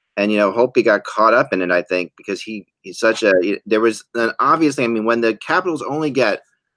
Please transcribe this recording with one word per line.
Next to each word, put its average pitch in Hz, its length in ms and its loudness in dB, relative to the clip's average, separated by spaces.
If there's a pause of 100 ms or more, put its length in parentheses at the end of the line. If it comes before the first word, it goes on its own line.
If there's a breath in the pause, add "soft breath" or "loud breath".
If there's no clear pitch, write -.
(180)
and, 104 140 0
you 104 60 0
know, 101 140 2
Holtby 120 320 2
got 104 220 2
caught 110 300 2
up 135 180 0
in 92 80 -2
it, 90 100 -2
I 90 120 2
think, 90 340 -6
because 98 240 -10
he, 107 240 -12 (160)
he's 92 180 -16
such - 240 0
a, 101 80 4 (340)
there 110 140 0
was 113 240 0 (120)
an, 117 240 0
obviously, 143 440 0
I 117 40 0
mean, 110 180 -2
when 117 160 0
the 113 140 2
Capitals 170 460 -4
only 147 280 -4
get 120 320 0 (360)